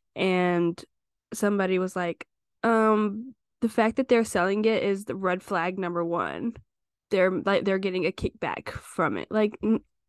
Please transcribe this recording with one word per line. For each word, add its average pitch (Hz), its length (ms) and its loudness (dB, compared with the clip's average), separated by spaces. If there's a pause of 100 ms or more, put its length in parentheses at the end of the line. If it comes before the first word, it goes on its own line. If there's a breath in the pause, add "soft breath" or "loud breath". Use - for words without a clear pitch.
(160)
And 180 680 2 (500)
somebody 196 460 0
was 185 160 -2
like, 175 320 -4 (360)
um, 220 720 2 (260)
"The 233 80 0
fact 220 280 0
that 262 120 0
they're 226 160 6
selling 202 400 0
it 220 180 2
is 196 220 -2
the 117 100 -6
red 185 280 -2
flag 185 360 -4
number 175 260 -2
one." 165 520 -4 (540)
They're, 185 200 4
like, 190 340 0
they're 196 140 0
getting 185 280 -2
a 190 60 -2
kickback - 580 -6
from - 460 -2
it. - 140 -8
Like, 214 320 0
n-, 220 180 2 (280)